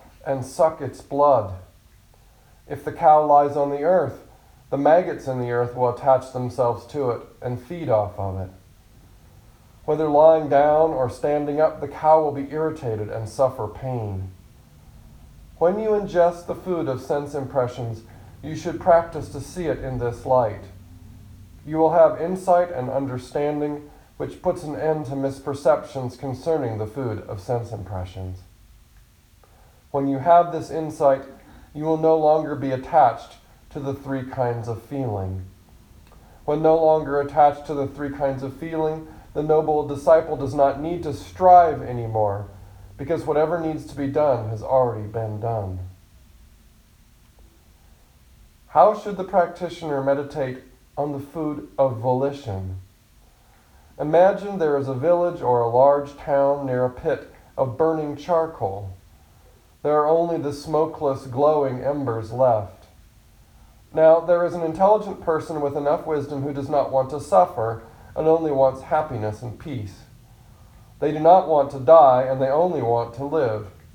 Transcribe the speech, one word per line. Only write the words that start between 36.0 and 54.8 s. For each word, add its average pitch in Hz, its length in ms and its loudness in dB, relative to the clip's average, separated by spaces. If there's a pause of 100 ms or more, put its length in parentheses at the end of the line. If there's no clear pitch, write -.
When 151 180 -2
no 160 140 6
longer 156 460 2
attached 147 460 2
to 156 60 -6
the 139 140 -2
three 143 220 -8
kinds 139 340 -4
of 127 100 -8
feeling, 160 540 -4 (260)
the 151 100 -4
noble 151 440 2
disciple 160 480 4
does 139 200 -6
not 139 260 2
need 170 220 -6
to 151 100 -6
strive 170 720 6
anymore, 110 640 -2 (500)
because 143 300 -4
whatever 156 320 0
needs 156 260 -6
to - 100 -18
be 143 120 -4
done 127 420 0
has 110 140 -8
already 120 420 0
been 107 340 -8
done. 104 380 -6 (3000)
How 190 260 6
should 202 200 -8
the 185 80 -6
practitioner 170 800 -4
meditate 135 600 -4 (340)
on 147 140 -4
the 139 80 -10
food 151 480 -8 (100)
of 131 200 0
volition? 113 800 -4 (1200)
Imagine 190 580 2
there 151 180 0
is 131 120 -2